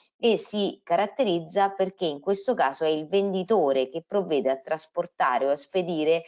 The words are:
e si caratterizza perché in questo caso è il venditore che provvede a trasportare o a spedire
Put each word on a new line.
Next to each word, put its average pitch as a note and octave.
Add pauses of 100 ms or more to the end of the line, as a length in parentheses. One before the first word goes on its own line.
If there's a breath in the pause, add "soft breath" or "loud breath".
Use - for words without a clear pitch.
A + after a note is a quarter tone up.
(180 loud breath)
e A3+
si -
caratterizza G3
perché F#3+
in C#3+
questo G3
caso C#3+
è D#3
il D#3
venditore F3+
che D#3+
provvede F3
a C3+
trasportare D#3
o C#3
a D3
spedire E3